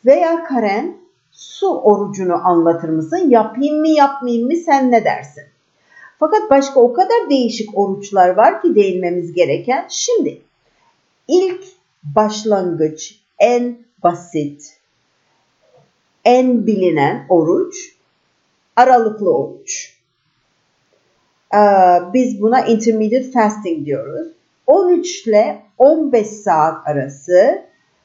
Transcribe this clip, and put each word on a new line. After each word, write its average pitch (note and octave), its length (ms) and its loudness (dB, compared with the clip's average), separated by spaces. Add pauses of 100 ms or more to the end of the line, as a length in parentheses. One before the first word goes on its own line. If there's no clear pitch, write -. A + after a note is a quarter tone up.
Veya E4 380 2
Karen A#3+ 540 -4 (340)
su - 500 -6
orucunu F#3+ 680 0
anlatır E3+ 420 0
mısın? B3+ 400 -2
Yapayım B3+ 500 0
mı D#4 80 0
yapmayayım C4 600 0
mı E4 80 -2
sen C4+ 360 0
ne A3+ 120 2
dersin? - 400 -6 (760)
Fakat G4+ 300 -2
başka C#4 300 2
o A#3+ 140 4
kadar G4 360 0
değişik A3+ 480 -2
oruçlar G3 520 0
var A#3 320 2
ki E4 140 0
değinmemiz F3+ 580 -2
gereken. B3 560 -2
Şimdi - 520 -4 (880)
ilk F4+ 360 -2 (400)
başlangıç, F#3 1160 -4 (200)
en A#3+ 380 0 (260)
basit, - 760 -8 (1500)
en B3 420 2
bilinen E3+ 640 0
oruç F3 680 -2 (800)
aralıklı A3 600 2
oruç. - 600 -10 (1600)
Ee, G#3 40 2 (560)
biz G#3+ 280 0
buna A#3 200 2
intermittent A3 720 -2
fasting G3 520 -2
diyoruz. C#3+ 420 -8 (400)
On F4+ 220 4
üç - 380 -2
ile G#3 340 2 (160)
on D4 340 4
beş G#3+ 160 0
saat D#3+ 600 -2
arası F3 720 0 (440)